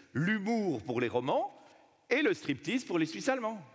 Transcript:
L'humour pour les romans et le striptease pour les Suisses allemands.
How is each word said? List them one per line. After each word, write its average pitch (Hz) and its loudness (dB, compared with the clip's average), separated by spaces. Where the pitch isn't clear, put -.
L'humour 190 0
pour 123 -2
les 120 2
romans 143 0
et 269 2
le 262 4
striptease 196 -2
pour 175 0
les 160 2
Suisses 190 -6
allemands. 226 0